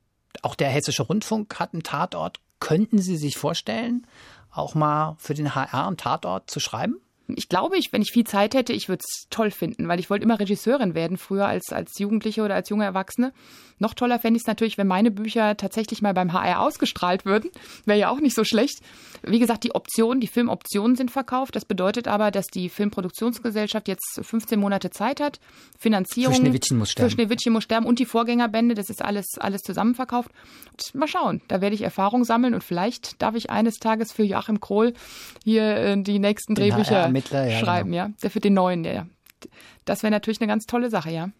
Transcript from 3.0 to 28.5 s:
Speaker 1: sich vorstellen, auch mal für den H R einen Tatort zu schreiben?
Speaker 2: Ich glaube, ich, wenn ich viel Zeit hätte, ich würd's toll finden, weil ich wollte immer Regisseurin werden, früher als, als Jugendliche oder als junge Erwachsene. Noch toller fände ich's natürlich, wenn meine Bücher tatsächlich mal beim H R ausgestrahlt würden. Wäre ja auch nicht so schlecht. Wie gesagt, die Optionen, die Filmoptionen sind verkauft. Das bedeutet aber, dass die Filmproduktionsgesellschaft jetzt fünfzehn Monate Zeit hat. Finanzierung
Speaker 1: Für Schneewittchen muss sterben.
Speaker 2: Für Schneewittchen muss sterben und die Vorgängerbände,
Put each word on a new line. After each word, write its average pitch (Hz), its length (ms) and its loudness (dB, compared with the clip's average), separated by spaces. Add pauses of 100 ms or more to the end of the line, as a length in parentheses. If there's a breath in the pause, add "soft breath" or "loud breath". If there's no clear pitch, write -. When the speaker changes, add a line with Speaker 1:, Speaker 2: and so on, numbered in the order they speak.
Speaker 1:
sich 147 180 -2
vorstellen, 233 680 -4 (460 loud breath)
auch 147 220 -6
mal 151 440 2
für - 160 -6
den 147 200 -2
H 135 80 0 (100)
R 139 140 -2
einen 185 120 -4
Tatort 123 520 -4
zu - 80 -8
schreiben? 165 380 -4 (400)
Speaker 2:
Ich - 120 -8
glaube, 349 300 0
ich, - 140 -2
wenn 214 100 2
ich - 80 -2
viel 233 160 4
Zeit 208 280 2
hätte, 240 180 0
ich 208 160 -4
würd's - 420 -6
toll 214 220 0
finden, - 340 -4
weil 175 140 0
ich - 100 -10
wollte 202 140 0
immer 226 160 4
Regisseurin 208 540 0
werden, 165 220 -2
früher 196 300 -2
als, 180 240 -2
als - 280 -6
Jugendliche 214 440 0
oder 202 140 0
als 185 140 -4
junge 208 140 0
Erwachsene. 196 480 -2 (460 loud breath)
Noch 214 160 -2
toller 240 240 2
fände 226 180 2
ich's 226 100 -4
natürlich, 220 300 0
wenn 196 120 0
meine 202 220 4
Bücher 214 460 0
tatsächlich 214 460 -4
mal 208 100 2
beim 180 220 0
H 180 100 0
R 180 160 2
ausgestrahlt 202 640 0
würden. 214 260 0 (360 loud breath)
Wäre 208 120 6
ja 196 120 4
auch 269 100 -2
nicht 285 140 4
so 220 100 2
schlecht. 226 360 2 (420 loud breath)
Wie 226 160 2
gesagt, 226 260 2
die 240 100 -2
Optionen, 233 460 0
die 214 60 0
Filmoptionen 240 680 2
sind 254 140 -2
verkauft. 262 460 -4
Das 208 80 -4
bedeutet 202 420 0
aber, 208 240 2
dass 190 180 -2
die 180 200 -4
Filmproduktionsgesellschaft 214 1200 -2
jetzt - 320 -6
fünfzehn 226 400 -2
Monate 196 300 0
Zeit 254 300 -4
hat. 294 200 -2 (380 loud breath)
Finanzierung 233 560 2
Speaker 1:
Für 254 80 6
Schneewittchen 247 340 4
muss 110 140 2
sterben. 247 180 4
Speaker 2:
Für 220 60 0
Schneewittchen 233 400 2
muss 214 100 2
sterben 226 220 0
und 240 140 4
die 247 40 2
Vorgängerbände, 233 680 2